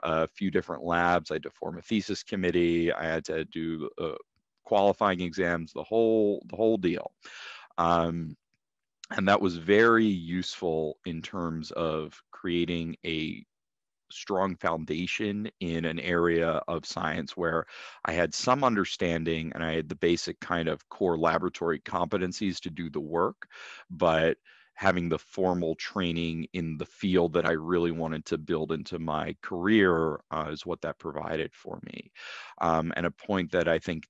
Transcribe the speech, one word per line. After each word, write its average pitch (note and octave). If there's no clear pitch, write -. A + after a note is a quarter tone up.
a D#2+
few F#2+
different F2+
labs, E2+
I D#2
had D#2
to -
form E2+
a -
thesis G#2
committee, E2+
I -
had D#2+
to D#2+
do, E2
uh, D#2+
qualifying G2
exams, E2+
the D2+
whole, A2
the -
whole A2
deal. F2+
Um, E2+
and F#2
that G2+
was F2+
very A2
useful E2+
in E2
terms D#2+
of D#2
creating E2+
a D#2
strong F#2+
foundation F2+
in E2
an E2
area E2+
of D#2+
science D#2+
where E2
I E2
had E2+
some C3
understanding E2
and E2
I D#2+
had D#2
the D#2+
basic F2
kind E2+
of -
core F2
laboratory E2
competencies F2+
to -
do E2
the D#2
work, E2
but E2
having F2+
the D#2+
formal F2+
training E2
in D#2+
the D#2
field F2
that E2+
I E2+
really E2+
wanted D#2+
to E2
build D#2
into D#2+
my D#2+
career, F2
uh, D#2
is D2+
what E2+
that D#2+
provided D#2+
for -
me. -
Um, E2
and E2+
a E2+
point F#2
that F2
I E2
think E2